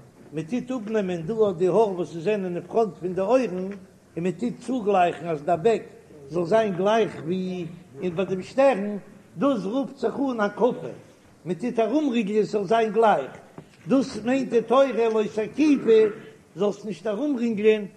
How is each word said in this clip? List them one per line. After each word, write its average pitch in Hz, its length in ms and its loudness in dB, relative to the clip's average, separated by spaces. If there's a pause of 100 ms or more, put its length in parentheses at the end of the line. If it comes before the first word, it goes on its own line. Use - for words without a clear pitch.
(340)
מיט 160 160 -8
די 240 120 -4 (140)
אפנעמען, 202 460 -4
דו 214 240 0
אויף 190 120 0
די 180 100 2
האר, 202 280 4
וואס 170 180 -4
זיי 165 80 -10
זענען 196 240 -2
אין 180 80 -6
דער 170 140 -6
פראנט 214 300 0
פון 180 160 -6
די 175 80 -2
אויערן, 190 480 0 (460)
און 165 80 -4
מיט 180 160 -4
די 240 120 -2
צוגלייכן, 190 760 0
אז 156 160 -4
דער 175 120 0
בעק 196 260 2 (480)
זאל 165 160 -2
זיין 208 300 2
גלייך 196 480 0
ווי 185 420 -4 (360)
אין, 180 140 -4
ביי 185 100 -2
דעם 185 160 -4
שטערן, 208 560 0 (400)
דאס 226 260 0
רופט 233 340 -4
זיך 214 180 -4 (160)
אן 226 100 -2
א 202 60 2
קאפע. 147 460 0 (520)
מיט 170 200 -6
די 233 160 0
הרומריגל 220 640 2
זאל 208 200 -2
זיין 220 300 2
גלייך. 190 380 4 (560)
דאס 214 380 0
מיינט 254 240 0
די 226 120 2
תורה, 233 520 2
לא 214 100 2
ישא 208 220 -4 (100)
כיפה, 254 460 6 (540)
זאלסט 196 300 -2
נישט 208 220 -8
הרומרינגלן, 214 760 2 (140)